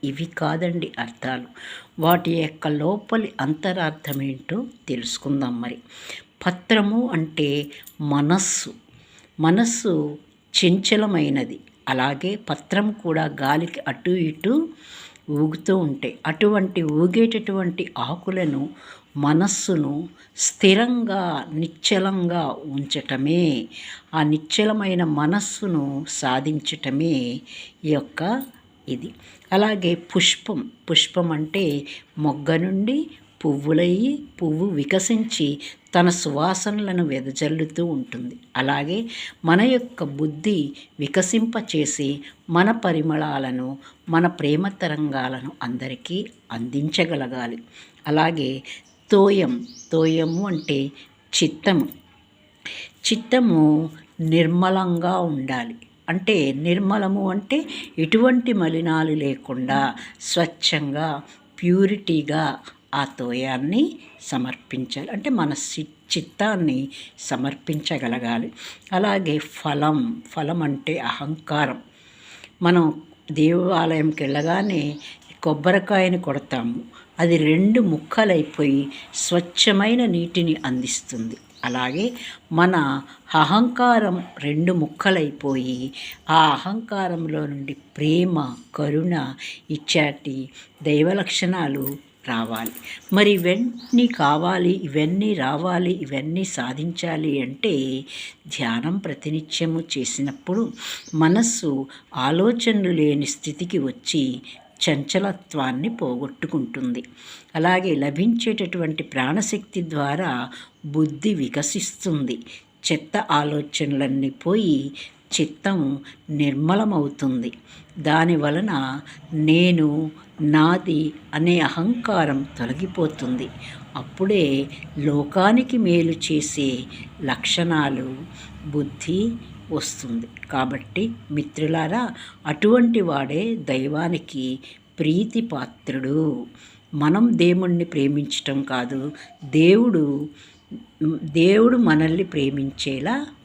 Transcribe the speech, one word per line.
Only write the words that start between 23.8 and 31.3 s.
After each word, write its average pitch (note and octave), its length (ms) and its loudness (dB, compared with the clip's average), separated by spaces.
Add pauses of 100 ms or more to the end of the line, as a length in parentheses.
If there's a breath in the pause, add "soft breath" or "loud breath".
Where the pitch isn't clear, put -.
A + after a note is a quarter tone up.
ఆ D#3+ 80 2
నిశ్చలమైన F#3 840 0
మనస్సును D3+ 1040 -2
సాధించటమే C#3 1300 -2 (440 loud breath)
ఈ D3+ 80 0
యొక్క E3 500 -2 (460)
ఇది. - 260 -8 (380 loud breath)
అలాగే F#3+ 420 2
పుష్పం. - 760 -2 (200)
పుష్పం E3+ 420 2